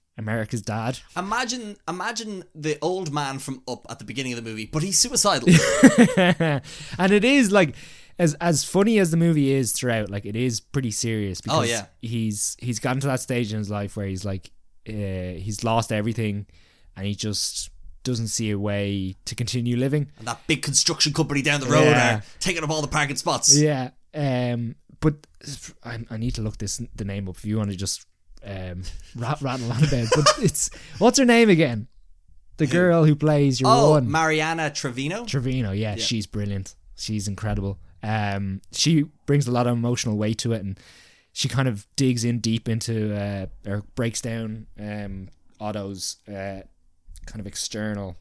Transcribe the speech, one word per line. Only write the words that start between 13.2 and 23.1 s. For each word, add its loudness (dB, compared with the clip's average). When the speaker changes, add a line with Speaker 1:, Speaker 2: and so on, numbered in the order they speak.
Speaker 1:
in -4
his -4
life -6
where -4
he's, -6
like, -6
uh, -12
he's -6
lost 2
everything -2
and -8
he -2
just -4
doesn't -2
see -2
a -2
way -2
to -10
continue -2
living. 0
Speaker 2:
And -12
that -8
big 2
construction 0
company 0
down 2
the -6
road 6
Speaker 1:
Yeah. 6
Speaker 2:
are -6
taking -2
up -2
all 0
the -2
parking 0